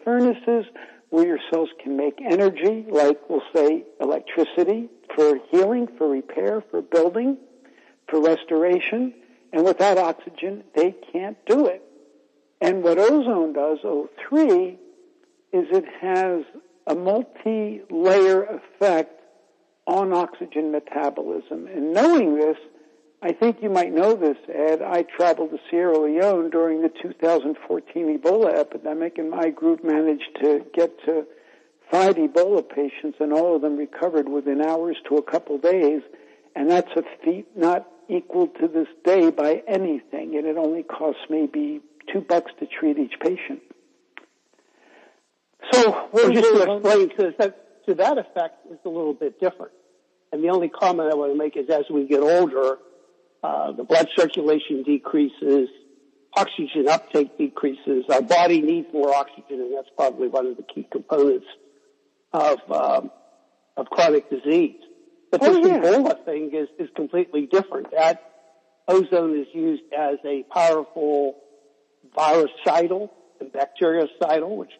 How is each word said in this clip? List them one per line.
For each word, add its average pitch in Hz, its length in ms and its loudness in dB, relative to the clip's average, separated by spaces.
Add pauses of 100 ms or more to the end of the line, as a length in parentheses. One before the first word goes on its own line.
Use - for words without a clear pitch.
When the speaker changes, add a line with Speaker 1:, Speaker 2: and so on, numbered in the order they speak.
Speaker 1:
furnaces, 240 640 0 (440)
where 165 180 4
your 165 120 -2 (120)
cells 165 180 -2 (140)
can 135 140 -6
make 143 240 -2
energy, 196 680 0
like, 147 400 2
we'll 156 140 -2 (100)
say, 156 300 2 (160)
electricity 170 880 -2 (260)
for 151 220 4 (140)
healing, 214 360 2 (100)
for 156 100 0
repair, 190 640 -2
for 175 100 -4
building, 196 560 0 (720)
for 156 120 0
restoration. 175 920 0 (380)
And 165 140 0
without 190 320 2
oxygen, 180 680 -4 (120)
they 180 200 2 (160)
can't 196 340 -8
do 277 220 4
it. - 160 -4 (760)
And 185 240 -2
what 170 160 2
ozone 220 540 2
does, 147 300 -2
O 147 260 -4 (180)
three, 196 500 2 (760)
is 180 200 0
it 180 140 0 (140)
has 185 440 -2 (440)
a 151 80 0
multi-layer 196 1500 0
effect 185 800 -2 (680)
on 190 260 0
oxygen 156 580 -4
metabolism. 151 960 -6
And 160 260 -6
knowing 226 420 2
this, 151 220 0 (640)
I 170 120 -4
think 233 280 0
you 214 80 -4
might 180 240 0
know 196 220 2
this, 160 220 0 (100)
Ed, 156 340 0
I 175 220 -2
traveled 170 480 -2
to 160 80 -10 (100)
Sierra 170 300 2
Leone 165 500 0
during 160 320 0
the 160 80 0
two 180 240 -12
thousand 156 420 0 (120)
fourteen 165 500 -4
Ebola 175 360 2
epidemic, 156 640 -4
and 160 120 -6
my 165 200 -2
group 160 340 0
managed 156 580 -2
to 147 320 2
get 170 320 0
to 156 200 -2 (640)
five 190 240 4
Ebola 165 520 2
patients, 143 520 -6
and 151 140 -2
all 165 220 2
of 147 60 0
them 147 160 -2
recovered 151 500 -2
within 139 340 -2
hours 165 360 -2 (120)
to 143 80 2
a 147 40 2
couple 147 360 -4
days. 156 440 2 (540)
And 147 140 -2
that's 180 260 2
a 165 80 -2 (200)
feat 180 320 -4
not 175 320 0 (220)
equal 175 380 -2
to - 200 -4
this 160 200 -2 (180)
day 175 240 4
by 156 380 0
anything, 160 680 -4
and 151 100 -4
it 156 120 -4
only 165 260 -2
costs - 460 -6
maybe 151 520 -4 (300)
two 196 100 -4
bucks 175 380 -2
to 147 60 -10
treat 147 320 -2
each 135 240 -4
patient. 185 400 -6 (2000)
So, 240 200 6
what - 220 -8
Speaker 2:
Well, 233 180 6
just 226 140 4
Speaker 1:
is 226 60 6
Speaker 2:
to 214 60 6
Speaker 1:
your 202 200 2
Speaker 2:
explain, 202 320 4
to 180 280 -2
that, - 500 -4
to 196 80 0
that 220 220 0
effect 175 540 -8
is 160 120 -20
a 185 60 -8
little 165 240 -4
bit 143 260 -6
different. 180 320 -4 (600)
And 151 100 -4
the 170 60 0
only 175 200 0
comment 175 420 0
I 151 40 0
want 143 160 -2
to 143 60 -2
make 151 180 -4
is 131 140 -6
as 151 200 0
we 147 160 -2
get 139 160 2
older, 143 580 2 (640)
uh, 147 280 -4
the 127 120 -10
blood 165 240 2 (100)
circulation 151 640 0
decreases, 143 840 0 (640)
oxygen 156 540 -2
uptake 156 480 0
decreases, 139 720 -4
our 135 120 4
body 170 400 4
needs 160 320 -2
more 143 200 0
oxygen, 139 480 -6
and 123 140 -8
that's 135 200 -10
probably 127 320 -2
one 131 200 -2
of 123 100 -8
the - 60 -16
key - 280 -14
components 139 560 0 (840)
of, 151 260 2 (120)
um, 139 400 -2 (640)
of 135 120 -6
chronic 151 400 2
disease. 143 500 0 (520)
But - 120 0
Speaker 1:
Oh, 381 100 6
Speaker 2:
this 349 140 6
Speaker 1:
yeah. 349 120 4
Speaker 2:
Ebola 214 460 2
thing 151 280 -6
is, 151 140 -4 (100)
is 160 180 -8
completely 156 500 -2
different. 147 460 -2
That 160 300 2 (680)
ozone 170 520 2
is 135 140 -8
used 160 300 -2 (140)
as 143 280 -2
a 143 180 -4
powerful 147 960 0 (760)
virucidal 170 960 0 (300)
and 135 120 -16
bactericidal, 160 1040 -2
which - 240 -12